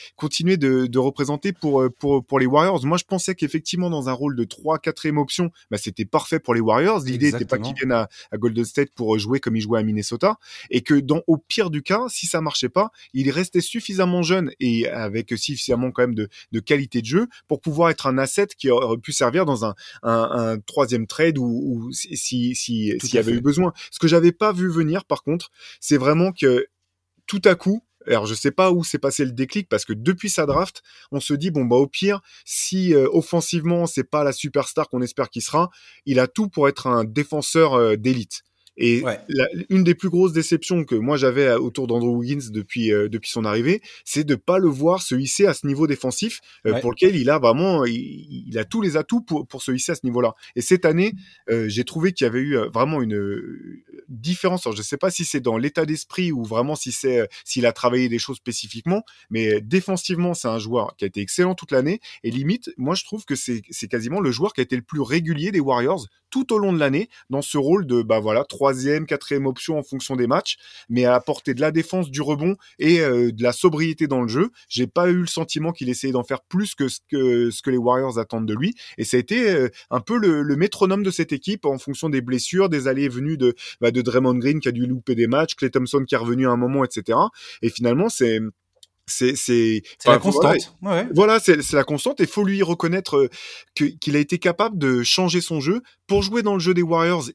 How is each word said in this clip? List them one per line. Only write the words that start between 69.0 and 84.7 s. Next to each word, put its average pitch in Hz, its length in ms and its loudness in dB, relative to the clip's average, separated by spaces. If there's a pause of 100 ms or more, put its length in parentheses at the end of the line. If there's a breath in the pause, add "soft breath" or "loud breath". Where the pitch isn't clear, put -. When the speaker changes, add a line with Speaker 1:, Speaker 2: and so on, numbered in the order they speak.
Speaker 1:
quatrième 139 400 -2
option 151 320 -4
en 143 40 -6
fonction 135 320 -8
des 123 120 0
matchs, 151 320 -2 (320 loud breath)
mais 123 160 2
à 123 80 6
apporter 135 400 -2
de 123 80 -4
la 156 80 2
défense, 160 400 -2
du 139 100 -6
rebond 151 360 0 (220 soft breath)
et, 165 220 4
euh, 120 320 2
de 113 100 -6
la 123 100 4
sobriété 160 560 0
dans 131 120 0
le 120 80 -2
jeu. 156 220 0 (180 soft breath)
J'ai 123 180 -2
pas 175 220 2
eu 180 120 2
le 175 60 -2
sentiment 165 460 -4
qu'il 131 160 -6
essayait 127 240 -4
d'en 123 120 -2
faire - 180 -6
plus 196 320 -4
que 135 140 -2
ce - 100 -8 (120)
que, 120 400 2
ce - 120 -10
que 139 80 -4
les 127 80 2
Warriors 123 400 0
attendent 113 280 -4
de 107 60 -4
lui. 156 220 -2 (240 loud breath)
Et 113 60 -4
ça - 120 -2
a 123 40 4
été, 220 300 0
euh, 131 180 2 (200 loud breath)
un 123 120 -2
peu 233 180 -2
le, 165 240 2
le 143 140 0
métronome 196 460 0
de 190 80 -2
cette 160 220 -4
équipe 190 320 -6
en 135 140 0
fonction 143 320 -6
des 135 100 0
blessures, 131 480 0
des 139 200 -2
allées 135 160 0
et 139 40 0
venues 139 300 -4
de, 123 160 4 (260 loud breath)
bah, 120 100 4
de 123 120 2
Draymond 127 320 4
Green 139 260 0
qui - 80 -2
a 120 40 0